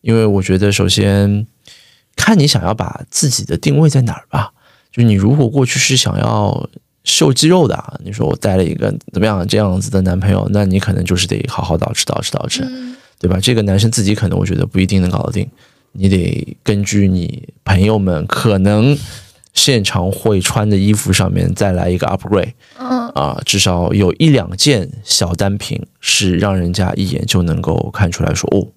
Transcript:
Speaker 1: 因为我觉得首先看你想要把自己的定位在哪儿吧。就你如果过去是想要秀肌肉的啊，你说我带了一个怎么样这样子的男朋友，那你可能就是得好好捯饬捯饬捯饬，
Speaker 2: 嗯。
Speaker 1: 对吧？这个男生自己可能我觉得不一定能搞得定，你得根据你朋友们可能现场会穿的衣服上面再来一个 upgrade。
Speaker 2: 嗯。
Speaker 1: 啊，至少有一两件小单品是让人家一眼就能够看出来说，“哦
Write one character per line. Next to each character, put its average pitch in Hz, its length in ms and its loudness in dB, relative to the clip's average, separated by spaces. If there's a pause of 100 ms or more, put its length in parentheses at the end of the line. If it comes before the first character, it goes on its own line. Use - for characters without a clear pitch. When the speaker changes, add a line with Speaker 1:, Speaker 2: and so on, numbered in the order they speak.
Speaker 1:
因 113 160 2
为 113 80 4
我 101 180 2
觉 92 140 2
得 101 160 2
首 98 160 0
先 101 580 2 (680)
看 220 220 2
你 143 80 4
想 98 180 0
要 90 80 0
把 - 380 -6
自 - 180 -2
己 123 160 -4
的 82 140 -4
定 143 200 0
位 156 120 6
在 135 100 2
哪 117 140 0
儿 - 160 -18
吧。 - 220 -4 (400)
就 120 100 0
你 113 120 6
如 101 200 4
果 143 140 4
过 131 180 2
去 - 120 -2
是 131 180 0
想 - 220 0
要 107 500 -2 (340)
秀 - 300 2
肌 147 160 2
肉 175 180 4
的 101 80 0
啊， - 300 -10
你 95 80 -10
说 110 160 -2
我 - 80 -2
带 - 200 0
了 95 80 2
一 78 100 -2
个 101 200 -2 (180)
怎 104 80 -2
么 104 60 2
样 98 200 -2
这 104 120 0
样 95 220 0
子 101 100 -6
的 95 120 0
男 92 180 0
朋 95 100 0
友， 98 220 0
那 101 120 2
你 95 140 2
可 - 140 -2
能 90 120 0
就 90 120 0
是 92 100 -2
得 - 220 -2
好 - 140 -6
好 82 140 -2
捯 - 160 -2
饬 - 120 -4
捯 - 180 -4
饬 - 80 -6
捯 - 180 -6
饬， 262 160 -6
Speaker 2:
嗯。 254 320 -12 (220)
Speaker 1:
对 90 100 -2
吧？ 90 120 0
这 120 140 2
个 113 80 2
男 98 160 2
生 110 120 2
自 107 120 -2
己 98 120 2
可 104 140 -2
能 92 100 0
我 95 60 0
觉 92 100 -2
得 90 120 0
不 - 120 -4
一 92 60 4
定 95 160 0
能 90 100 0
搞 - 120 -2
得 - 100 -4
定， - 160 -4 (440)
你 95 180 0
得 90 520 -2
根 101 220 0
据 101 240 2
你 90 400 -2 (160)
朋 95 160 2
友 107 180 4
们 90 280 0
可 104 320 0
能 107 380 4 (580)
现 120 280 2
场 92 300 -2
会 101 280 0
穿 107 280 0
的 104 80 4
衣 98 160 4
服 104 180 0
上 92 220 0
面 90 220 0
再 98 180 0
来 90 160 0
一 90 80 0
个 87 100 -2
upgrade。 95 460 -2 (260)
Speaker 2:
嗯。 247 320 -4
Speaker 1:
啊， - 340 -4
至 - 140 -2
少 87 360 0
有 95 200 4
一 160 140 2
两 104 280 2
件 120 320 0 (140)
小 - 320 -2
单 98 240 -2
品 - 220 -8 (200)
是 92 360 0
让 98 200 0
人 87 160 0
家 90 220 0
一 95 140 -2
眼 - 180 -4
就 90 160 0
能 82 180 0
够 - 320 -2
看 90 200 -2
出 - 100 -6
来 - 120 0
说 - 200 -4
，“哦 95 120 2 (100)